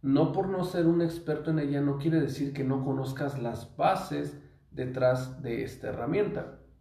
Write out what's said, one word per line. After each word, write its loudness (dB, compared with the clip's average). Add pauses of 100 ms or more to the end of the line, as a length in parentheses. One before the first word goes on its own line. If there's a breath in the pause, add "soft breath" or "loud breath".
No 4
por 0
no 0
ser 0
un 6
experto -2
en 2
ella 0
no 2
quiere 2
decir -2
que -4
no 0
conozcas -2
las -6
bases 0 (300 loud breath)
detrás 0
de -2
esta -8
herramienta. -2 (220)